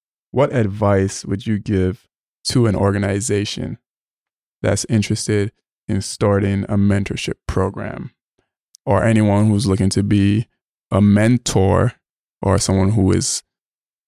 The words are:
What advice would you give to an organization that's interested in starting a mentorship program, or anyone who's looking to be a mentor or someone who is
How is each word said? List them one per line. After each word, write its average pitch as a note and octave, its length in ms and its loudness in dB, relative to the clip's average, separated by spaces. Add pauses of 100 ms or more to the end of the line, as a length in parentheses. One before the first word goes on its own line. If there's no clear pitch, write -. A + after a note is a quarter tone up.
(320)
What C#3 220 0
advice G2+ 720 0
would G2 220 -6
you G#2+ 100 -2
give F#2 500 -2 (380)
to A#2+ 220 2
an G2+ 80 0
organization G2+ 1000 -2 (840)
that's G#2 280 -2
interested G#2+ 640 -2 (380)
in G2 120 -2
starting G2+ 680 0
a G#2+ 80 0
mentorship G2+ 580 0 (120)
program, G#2 640 -6 (760)
or F#2+ 180 2
anyone G#2+ 440 2
who's G#2 200 2
looking F#2+ 220 2
to G2+ 140 0
be G#2 440 2 (440)
a F#2+ 100 4
mentor G2+ 920 2 (480)
or F#2+ 160 0
someone F#2+ 340 0
who G2 200 2
is - 320 -2 (640)